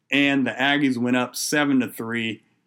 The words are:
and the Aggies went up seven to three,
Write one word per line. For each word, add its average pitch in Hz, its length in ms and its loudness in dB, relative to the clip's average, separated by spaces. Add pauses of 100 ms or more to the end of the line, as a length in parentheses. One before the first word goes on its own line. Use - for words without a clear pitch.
(100)
and 139 360 2
the 113 40 -2
Aggies 135 460 2
went 123 200 0
up 123 200 -2
seven 143 440 0
to 110 80 0
three, 113 540 -6 (240)